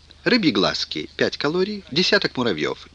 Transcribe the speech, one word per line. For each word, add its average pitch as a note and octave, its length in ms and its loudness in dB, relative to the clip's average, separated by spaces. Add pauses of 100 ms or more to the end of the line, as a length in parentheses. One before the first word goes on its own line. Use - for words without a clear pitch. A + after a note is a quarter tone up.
(220)
Рыбьи G3 280 4
глазки — D#2+ 640 0
пять - 220 0
калорий. F#3+ 520 -2
Десяток F#3 460 2
муравьёв — D#2 580 -2